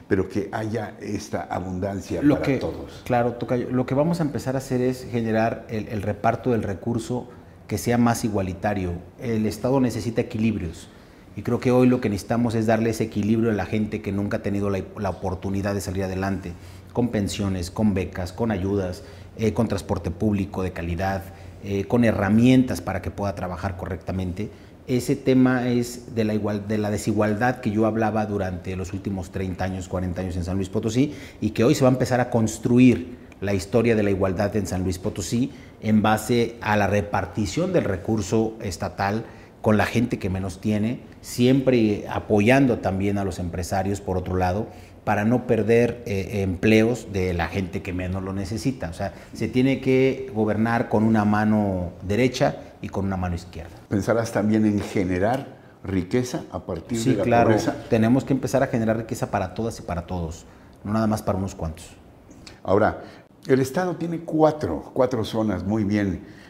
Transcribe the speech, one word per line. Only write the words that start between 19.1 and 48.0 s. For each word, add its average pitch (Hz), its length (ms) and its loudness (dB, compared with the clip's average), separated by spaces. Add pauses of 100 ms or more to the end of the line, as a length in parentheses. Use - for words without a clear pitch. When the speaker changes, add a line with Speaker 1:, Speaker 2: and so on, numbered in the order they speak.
Speaker 2:
eh, 107 160 0
con 117 140 2
transporte 98 460 -4
público 98 500 0
de 90 100 -2
calidad, 92 500 -4 (420)
eh, 101 220 -2
con 120 180 4
herramientas 110 760 4
para 92 220 -4
que - 80 -6
pueda 98 240 -4
trabajar 90 420 -6
correctamente. 92 720 -6 (360)
Ese 127 300 0
tema 127 500 2
es 120 480 -2
de 113 100 2
la 107 100 0
igual-, 104 340 -2
de 107 100 0
la 104 120 0
desigualdad 107 720 2
que 113 100 0
yo 107 160 2
hablaba 107 400 0
durante 92 500 -4
los 90 160 -6
últimos 95 380 -6
treinta 95 340 -4
años, 95 240 -4
cuarenta 90 320 -4
años 90 160 -4
en 87 80 -2
San 90 120 -2
Luis 95 120 -2
Potosí, 117 460 0 (260)
y 107 100 0
que - 140 2
hoy 147 100 6
se - 80 2
va 127 80 6
a 131 40 4
empezar 127 260 2
a 127 100 0
construir 120 880 4 (240)
la 101 140 0
historia 113 420 2
de 107 80 2
la 101 60 2
igualdad 98 440 0
en 101 140 0
San 92 160 -2
Luis 90 160 -2
Potosí 117 500 -2 (320)
en 107 180 6
base 113 600 2
a 107 160 2
la 101 100 4
repartición 104 840 0
del 151 120 2
recurso 110 760 0
estatal 101 640 -4 (360)
con 107 180 4
la 95 80 4
gente 120 320 0
que 101 100 -4
menos 92 320 -4
tiene, 107 400 0 (220)
siempre 123 880 4
apoyando 113 680 4
también 98 360 0
a 98 80 -2
los 90 140 -4
empresarios, 92 640 -2
por 92 160 -2
otro 90 180 -2
lado, 92 300 0 (380)
para 104 200 0
no 117 220 2
perder, 117 600 2
eh, 101 360 -2
empleos 110 680 2
de 92 200 0
la 85 160 -2
gente 92 320 -4
que 90 140 -8
menos 92 280 -4